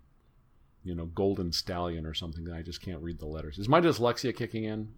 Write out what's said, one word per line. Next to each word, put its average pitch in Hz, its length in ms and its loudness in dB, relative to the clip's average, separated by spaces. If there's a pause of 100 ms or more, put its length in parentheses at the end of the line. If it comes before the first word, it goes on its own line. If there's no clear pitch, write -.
(840)
you 90 100 -4
know, 85 120 -4
Golden 92 480 2
Stallion 87 520 -2
or 80 80 -4
something 82 300 -6
that 85 120 -6
I 82 60 -6
just 85 200 -8
can't 85 200 -6
read 85 180 -6
the 80 80 -8
letters. 78 300 -6
Is 104 120 -2
my 156 100 10
dyslexia 120 560 4
kicking 110 300 -4
in? 107 320 -4